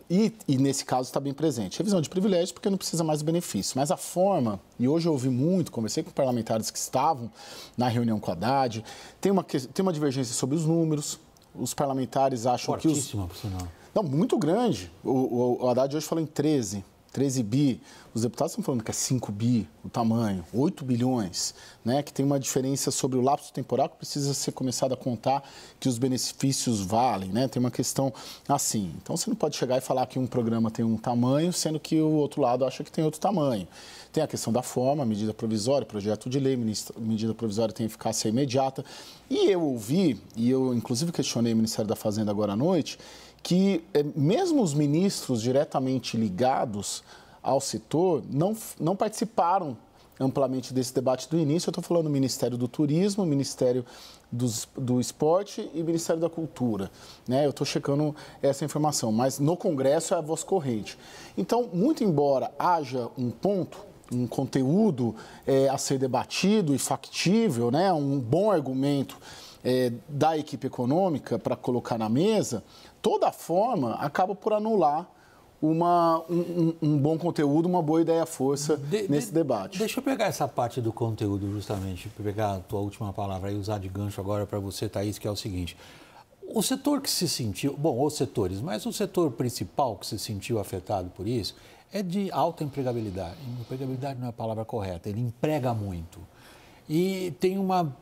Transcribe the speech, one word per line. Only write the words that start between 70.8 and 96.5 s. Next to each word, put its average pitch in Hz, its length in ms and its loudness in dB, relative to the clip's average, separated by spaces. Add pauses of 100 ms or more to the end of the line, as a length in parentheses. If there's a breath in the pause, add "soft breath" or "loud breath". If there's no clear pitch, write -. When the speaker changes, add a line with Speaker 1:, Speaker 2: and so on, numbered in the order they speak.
Speaker 1:
pra 127 180 -2
colocar 123 420 -2
na 110 100 -2
mesa, 139 560 2 (380 loud breath)
toda 359 280 2
forma 175 640 0
acaba 185 380 0
por 214 200 -2
anular 180 520 2 (540 loud breath)
uma, 170 680 4
um, 175 60 -2 (480)
um, 156 60 2
um 151 100 4
bom 156 200 2
conteúdo, 160 480 2
uma 180 160 2
boa 156 180 4
ideia-força 151 800 0
Speaker 2:
De-, 185 300 -2
Speaker 1:
nesse 143 200 0
Speaker 2:
de-, 175 60 -6
Speaker 1:
debate. 127 440 0
Speaker 2:
deixa 214 200 -2
eu 247 40 -2
pegar 262 240 0
essa 147 220 -2
parte 123 320 -2
do 113 120 -2
conteúdo, 104 580 -2
justamente, 98 600 -6
pegar 101 460 -4
a 92 40 -8
tua 98 200 -6
última 101 320 -6
palavra 98 400 -6
e 104 40 -4
usar 104 220 -4
de 95 100 -8
gancho 98 320 -6
agora 101 260 -2
pra 104 120 -6
você, 98 300 -6
Thaís, 101 300 -4
que - 80 -8
é 107 40 0
o 101 60 -4
seguinte. 90 400 -6 (680 loud breath)
O 220 160 0
setor 269 380 0
que 277 100 -4
se - 180 0
sentiu, 127 480 -2
bom, 143 260 0
os 147 120 0
setores, 98 460 -2
mas 190 260 -6
o 226 60 -4
setor 170 400 0
principal 120 640 -2
que - 100 -14
se 110 120 -6
sentiu 107 400 -4
afetado 95 520 -4
por 95 160 -10
isso 113 280 -4 (380 loud breath)
é 202 100 -4
de 190 300 -2
alta 165 320 -2
empregabilidade. 113 720 -4 (240)
Empregabilidade 131 580 -8
não 127 80 -6
é 120 40 -6
a 113 40 -10
palavra 110 300 -4
correta, 95 460 -6
ele 101 100 -4
emprega 127 540 -2
muito. 92 460 -6 (680 loud breath)